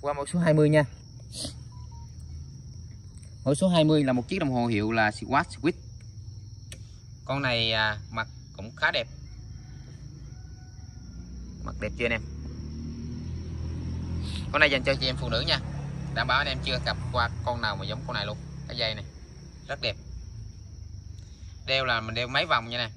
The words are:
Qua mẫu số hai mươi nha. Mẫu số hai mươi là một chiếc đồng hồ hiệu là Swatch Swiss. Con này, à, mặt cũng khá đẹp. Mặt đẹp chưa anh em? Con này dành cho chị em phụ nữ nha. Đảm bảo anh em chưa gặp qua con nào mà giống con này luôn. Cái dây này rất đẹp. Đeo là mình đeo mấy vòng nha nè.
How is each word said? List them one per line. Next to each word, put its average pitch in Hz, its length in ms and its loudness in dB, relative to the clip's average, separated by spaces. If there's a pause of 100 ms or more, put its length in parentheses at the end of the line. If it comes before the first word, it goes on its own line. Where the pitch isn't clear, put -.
Qua 143 120 0
mẫu 143 120 -2
số 175 140 0
hai 170 140 8
mươi 151 160 10
nha. 151 140 10 (2500)
Mẫu 139 120 6
số 190 140 6
hai 165 140 8
mươi 151 200 8
là 131 100 6
một 120 160 2
chiếc 185 100 2
đồng 143 120 2
hồ 120 160 4
hiệu 107 240 4
là 110 180 6
Swatch 135 340 2
Swiss. - 300 0 (1500)
Con 139 160 0
này, 117 300 4
à, 107 280 4 (100)
mặt 113 180 -2 (300)
cũng 107 180 -10
khá 156 160 2
đẹp. 123 160 0 (2500)
Mặt - 160 -6
đẹp 104 180 -2
chưa 123 80 0
anh 117 60 2
em? 113 100 0 (2250)
Con 143 80 4
này 151 120 8
dành 131 140 4
cho 135 140 6
chị 135 60 0
em 127 120 0
phụ 123 120 -2
nữ 117 180 2
nha. 147 120 2 (560)
Đảm 117 120 2
bảo 123 100 4
anh 143 100 4
em 131 180 0
chưa 127 200 0
gặp 107 120 2 (140)
qua 120 180 4 (160)
con 120 160 0
nào 107 140 0
mà 95 100 -4
giống - 220 -4
con 127 60 -4
này 104 120 0
luôn. 104 120 -4 (300)
Cái - 100 -6
dây 110 180 0
này - 100 -8 (640)
rất 131 140 -4
đẹp. 107 140 0 (1700)
Đeo 135 200 4
là 117 160 4
mình 110 140 -4
đeo 123 120 0
mấy 139 180 2
vòng 120 240 2
nha 120 80 -4
nè. 117 200 -2